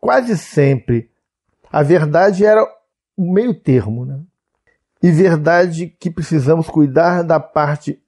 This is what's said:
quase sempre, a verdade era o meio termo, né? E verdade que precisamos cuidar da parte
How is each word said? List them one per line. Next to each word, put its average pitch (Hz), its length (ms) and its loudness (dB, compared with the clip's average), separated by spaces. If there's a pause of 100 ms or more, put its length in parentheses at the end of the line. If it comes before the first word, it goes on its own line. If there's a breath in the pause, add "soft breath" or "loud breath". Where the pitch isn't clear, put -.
quase 240 380 -2
sempre, 127 720 -2 (600)
a 151 120 0
verdade 175 640 2
era 214 200 4 (500)
o 180 160 -2
meio 226 200 0
termo, 120 520 -2
né? 135 160 -12 (800)
E 175 80 4
verdade 165 800 0
que - 220 -10
precisamos 160 580 -2
cuidar 165 540 0
da 160 180 0
parte 147 680 -4